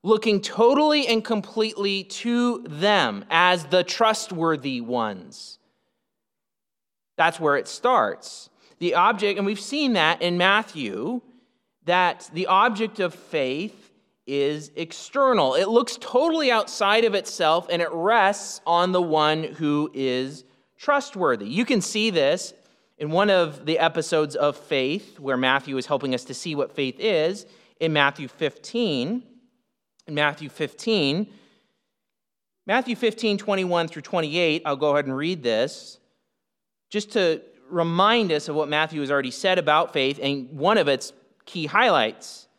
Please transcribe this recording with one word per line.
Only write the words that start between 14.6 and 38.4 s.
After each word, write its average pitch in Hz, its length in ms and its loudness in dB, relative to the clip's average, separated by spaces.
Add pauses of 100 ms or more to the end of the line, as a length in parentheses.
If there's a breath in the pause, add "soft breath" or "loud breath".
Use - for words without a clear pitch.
external. 165 760 0
It 190 140 2
looks 233 320 2
totally 302 520 2
outside 214 520 2
of 202 120 2
itself, 175 520 0
and 175 140 0
it 160 80 0
rests 196 720 2
on 175 280 2
the 180 100 2
one 156 400 2
who 151 500 -2
is 131 520 -4 (340 soft breath)
trustworthy. 165 680 -2
You 185 160 -2
can 220 160 0
see 220 300 -2
this 160 440 0 (420 soft breath)
in 151 140 -6
one 196 180 2
of 156 380 2
the 160 140 0
episodes 160 560 0
of 143 200 0
faith 143 600 -4
where 135 180 -2
Matthew 135 420 0
is 120 80 -6
helping 135 280 -2
us 120 100 -6
to 131 100 -14
see 160 200 -8
what 143 220 -4
faith 131 240 -4
is, 190 440 0 (360 soft breath)
in 160 140 0
Matthew 143 340 2
fifteen. 180 960 -4 (840)
In 156 80 -12
Matthew 147 360 -2
fifteen, 170 760 -2 (1400 soft breath)
Matthew 240 280 0
fifteen, 214 440 0
twenty-one 180 500 0
through 156 140 -12
twenty-eight, 160 640 0
I'll 147 120 -2
go 147 140 2
ahead 143 160 2
and 131 100 -4
read 160 260 -4
this, 120 560 -2 (920)
just 208 220 -6
to 170 280 2 (280)
remind 180 640 2
us 147 160 -2